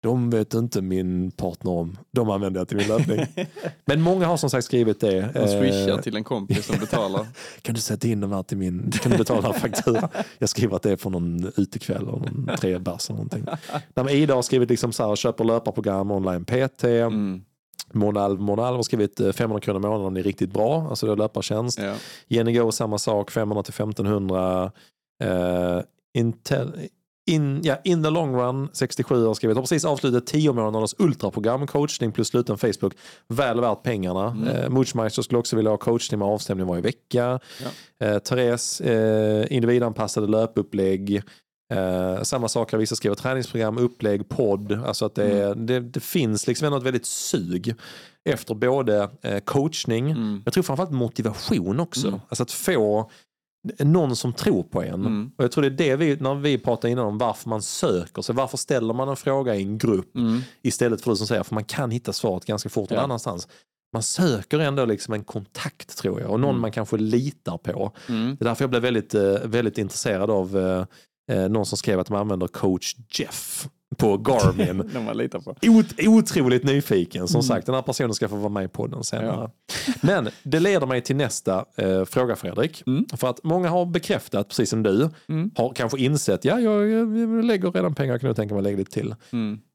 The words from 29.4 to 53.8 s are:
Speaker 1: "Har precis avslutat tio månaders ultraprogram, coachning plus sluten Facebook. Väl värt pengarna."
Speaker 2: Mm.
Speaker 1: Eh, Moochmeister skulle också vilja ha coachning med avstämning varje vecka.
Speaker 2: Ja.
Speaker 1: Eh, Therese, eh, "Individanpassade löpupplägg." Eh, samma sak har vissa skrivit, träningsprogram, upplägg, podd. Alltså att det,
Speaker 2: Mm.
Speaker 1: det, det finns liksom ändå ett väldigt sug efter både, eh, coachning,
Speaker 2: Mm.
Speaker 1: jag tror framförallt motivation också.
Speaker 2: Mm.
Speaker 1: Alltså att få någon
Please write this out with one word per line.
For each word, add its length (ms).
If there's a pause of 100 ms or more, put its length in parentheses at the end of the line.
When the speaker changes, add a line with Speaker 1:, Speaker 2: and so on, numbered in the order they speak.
Speaker 1:
"Har 60
precis 220
avslutat 420
tio 260
månaders 460
ultraprogram, 680
coachning 460
plus 160
sluten 300
Facebook. 340 (360)
Väl 320
värt 220
pengarna." 440
Speaker 2:
Mm. 220
Speaker 1:
Eh, 200
Moochmeister 540
skulle 160
också 180
vilja 140
ha 80
coachning 400
med 100
avstämning 380
varje 160
vecka. 580 (600)
Speaker 2:
Ja. 60
Speaker 1:
Eh, 120
Therese, 640
eh, 680
"Individanpassade 760
löpupplägg." 960 (520)
Eh, 480
samma 260
sak 240
har 60
vissa 180
skrivit, 220
träningsprogram, 600
upplägg, 500
podd. 440
Alltså 320
att 100
det, 300
Speaker 2:
Mm. 220
Speaker 1:
det, 140
det 200
finns 460
liksom 200
ändå 120
ett 60
väldigt 220
sug 680 (540)
efter 260
både, 540 (140)
eh, 160
coachning, 720
Speaker 2:
Mm. 340
Speaker 1:
jag 100
tror 100
framförallt 280
motivation 880
också. 280
Speaker 2:
Mm. 200
Speaker 1:
Alltså 140
att 100
få 580 (680)
någon 380